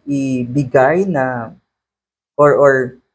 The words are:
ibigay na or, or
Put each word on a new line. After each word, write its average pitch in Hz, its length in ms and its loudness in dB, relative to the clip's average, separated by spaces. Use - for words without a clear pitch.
ibigay 135 1040 -2
na 127 400 -4
or, 143 240 4
or 139 120 4